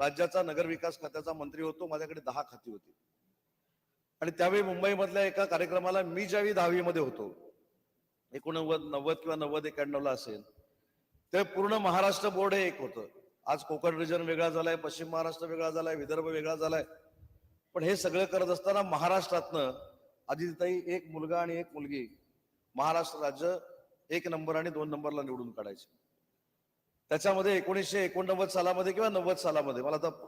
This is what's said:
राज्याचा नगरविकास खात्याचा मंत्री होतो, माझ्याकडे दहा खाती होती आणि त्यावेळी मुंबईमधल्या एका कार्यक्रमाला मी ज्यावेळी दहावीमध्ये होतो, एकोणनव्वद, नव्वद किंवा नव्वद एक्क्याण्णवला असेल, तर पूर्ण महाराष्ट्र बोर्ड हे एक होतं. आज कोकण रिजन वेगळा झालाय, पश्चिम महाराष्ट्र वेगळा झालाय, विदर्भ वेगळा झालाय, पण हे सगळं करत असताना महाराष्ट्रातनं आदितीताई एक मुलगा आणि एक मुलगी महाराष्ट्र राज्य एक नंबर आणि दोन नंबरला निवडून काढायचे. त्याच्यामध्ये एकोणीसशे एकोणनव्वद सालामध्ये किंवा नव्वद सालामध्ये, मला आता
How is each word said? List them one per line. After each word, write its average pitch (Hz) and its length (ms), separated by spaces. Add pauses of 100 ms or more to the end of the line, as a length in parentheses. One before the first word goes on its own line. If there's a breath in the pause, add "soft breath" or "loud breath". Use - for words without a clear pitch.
राज्याचा 165 420
नगरविकास 165 580
खात्याचा 156 320
मंत्री 151 300
होतो, 160 240
माझ्याकडे 156 400
दहा 131 160
खाती - 280
होती - 220 (1300)
आणि 165 100
त्यावेळी 185 320
मुंबईमधल्या 196 640
एका 196 180
कार्यक्रमाला 180 580
मी 180 240
ज्यावेळी 208 260
दहावीमध्ये 175 500
होतो, 110 520 (800)
एकोणनव्वद, 160 520
नव्वद 147 320
किंवा 160 200
नव्वद 151 300
एक्क्याण्णवला 143 440
असेल, 113 320 (880)
तर 190 100
पूर्ण 196 300
महाराष्ट्र 196 560
बोर्ड 190 260
हे 190 120
एक 160 140
होतं. 117 260 (400)
आज 151 180
कोकण 160 320
रिजन 165 260
वेगळा 165 260
झालाय, 165 280
पश्चिम 165 320
महाराष्ट्र 165 380
वेगळा 165 240
झालाय, 160 240
विदर्भ 156 300
वेगळा 160 300
झालाय, 160 300 (880)
पण 170 80
हे 185 140
सगळं 180 280
करत 185 220
असताना 190 360
महाराष्ट्रातनं 170 1080 (380)
आदितीताई 175 580
एक 175 240
मुलगा 160 300
आणि 170 160
एक 170 180
मुलगी 139 440 (560)
महाराष्ट्र 160 460
राज्य 151 360 (540)
एक 175 180
नंबर 160 280
आणि 160 140
दोन 151 200
नंबरला 147 320
निवडून 123 280
काढायचे. 104 480 (1080)
त्याच्यामध्ये 190 480
एकोणीसशे 190 480
एकोणनव्वद 185 440
सालामध्ये 185 440
किंवा 220 160
नव्वद 185 280
सालामध्ये, 139 460
मला 147 140
आता 156 140 (180)